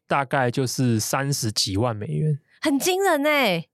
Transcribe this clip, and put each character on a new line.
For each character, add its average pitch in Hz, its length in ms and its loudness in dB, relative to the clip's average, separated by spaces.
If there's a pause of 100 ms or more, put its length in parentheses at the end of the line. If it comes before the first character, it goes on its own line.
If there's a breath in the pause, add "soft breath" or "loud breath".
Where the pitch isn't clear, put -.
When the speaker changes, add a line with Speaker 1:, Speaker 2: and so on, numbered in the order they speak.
Speaker 1:
大 143 160 2
概 131 280 0
就 131 160 0
是 120 320 2
三 139 340 -2
十 117 180 -4
几 95 260 -2
万 117 180 0
美 104 120 -10
元。 151 320 -2 (220 soft breath)
Speaker 2:
很 285 160 2
惊 370 260 0
人 320 200 2
欸。 262 500 0